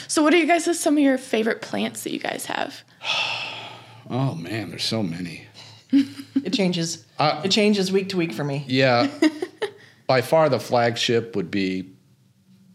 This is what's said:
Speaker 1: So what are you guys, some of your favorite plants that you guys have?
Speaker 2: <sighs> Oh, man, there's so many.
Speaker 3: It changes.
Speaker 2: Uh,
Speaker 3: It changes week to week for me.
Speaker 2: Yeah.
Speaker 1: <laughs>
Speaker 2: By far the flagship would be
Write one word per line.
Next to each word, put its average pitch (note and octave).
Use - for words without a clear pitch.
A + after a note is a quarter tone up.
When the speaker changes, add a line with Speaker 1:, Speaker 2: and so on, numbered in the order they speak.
Speaker 1:
So D#4+
what D4+
are F4+
you D#4+
guys, E4
some D4+
of D4+
your C4+
favorite A3+
plants -
that -
you -
guys -
have? -
Speaker 2:
<sighs> -
Oh, B2+
man, F2+
there's -
so A2+
many. E2+
Speaker 3:
It -
changes. E3+
Speaker 2:
Uh, D3
Speaker 3:
It G3
changes G3+
week F#3+
to F#3+
week E3+
for D#3
me. C#3+
Speaker 2:
Yeah. B2+
Speaker 1:
<laughs> -
Speaker 2:
By C3
far D#3
the B2
flagship A#2
would F2+
be F#2+